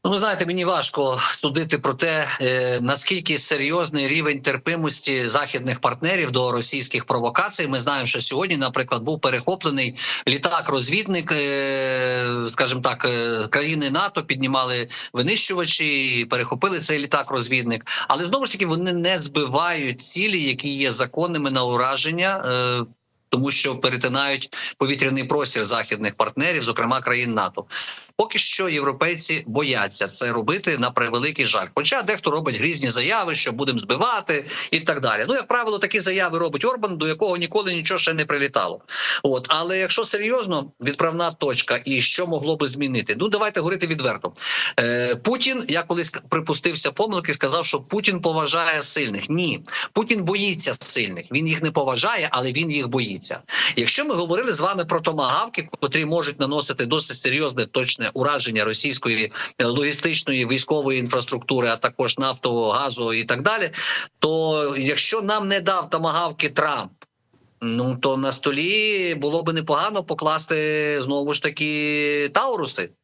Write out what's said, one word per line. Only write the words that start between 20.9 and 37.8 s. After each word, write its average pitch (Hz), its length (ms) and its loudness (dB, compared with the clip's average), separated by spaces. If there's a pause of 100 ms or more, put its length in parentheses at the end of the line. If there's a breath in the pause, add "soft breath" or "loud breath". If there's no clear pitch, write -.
законними 143 600 0
на 131 120 2
ураження, 139 840 0
е, 123 400 0 (440)
тому 135 220 2
що 135 240 2
перетинають 127 800 0 (220 loud breath)
повітряний 135 460 0
простір 123 420 0
західних 107 500 0
партнерів, 139 480 0
зокрема 117 380 0
країн 123 320 0
нато. 98 320 -2 (540 loud breath)
Поки 214 200 2
що - 300 2
європейці 156 800 0
бояться 113 600 0
це 120 240 2
робити, 143 460 0
на 123 140 0
превеликий 123 540 0
жаль. 98 300 2
Хоча 233 260 2
дехто 190 300 0
робить 147 260 -2
грізні 139 320 0
заяви, 156 460 2
що - 160 0
«будемо 127 280 0
збивати» 175 640 0 (260 loud breath)
і 160 80 2
так 160 220 0
далі. 110 260 0
Ну, 240 60 0
як 247 140 -2
правило, 220 320 0
такі 202 200 0
заяви 180 380 0
робить 160 280 0
Орбан, 214 320 -2
до 156 100 -2
якого 175 300 0
ніколи 180 360 -2
нічого 170 240 0